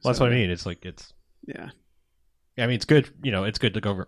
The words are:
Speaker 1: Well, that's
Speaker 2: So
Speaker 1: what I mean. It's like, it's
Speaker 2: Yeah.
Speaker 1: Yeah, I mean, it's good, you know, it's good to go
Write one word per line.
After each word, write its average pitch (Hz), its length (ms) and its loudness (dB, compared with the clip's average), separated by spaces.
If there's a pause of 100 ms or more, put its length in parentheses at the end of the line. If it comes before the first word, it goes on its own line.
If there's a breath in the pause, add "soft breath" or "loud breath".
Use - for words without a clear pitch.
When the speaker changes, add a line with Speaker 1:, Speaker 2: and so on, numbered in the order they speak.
Speaker 1:
Well, 127 80 0
that's 120 80 0
Speaker 2:
So 139 60 2
Speaker 1:
what 120 80 4
I 123 40 2
mean. 101 140 2
It's 85 160 -6
like, 90 180 -10
it's - 280 -18 (340)
Speaker 2:
Yeah. - 240 -14 (880)
Speaker 1:
Yeah, 123 80 -2
I - 20 2
mean, 123 80 2
it's 110 100 -2
good, 151 240 6 (140)
you 139 80 -2
know, 98 140 0
it's 104 160 -4
good 107 140 0
to 107 60 -6
go 98 260 -2